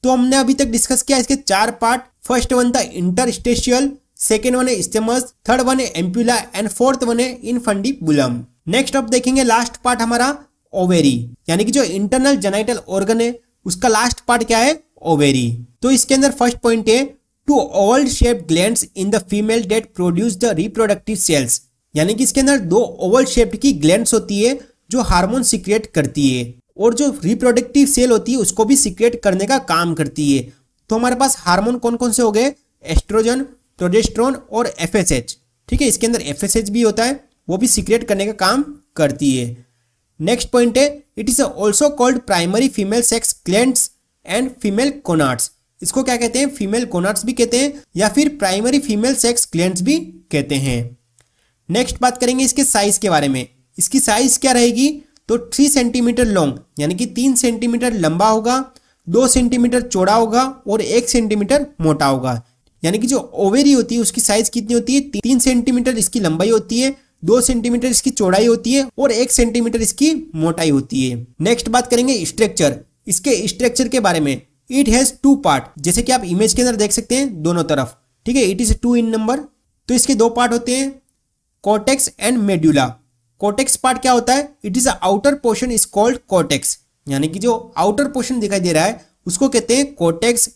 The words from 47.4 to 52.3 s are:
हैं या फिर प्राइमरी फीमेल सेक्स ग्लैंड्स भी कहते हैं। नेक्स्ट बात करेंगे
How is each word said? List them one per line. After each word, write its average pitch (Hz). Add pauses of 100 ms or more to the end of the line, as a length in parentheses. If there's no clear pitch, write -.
हैं 285 (140)
या 208
फिर 285 (100)
प्राइमरी 208
फीमेल 233
सेक्स 240
ग्लैंड्स 180
भी 285 (340)
कहते 143
हैं। 135 (880)
नेक्स्ट 247
बात 247
करेंगे 254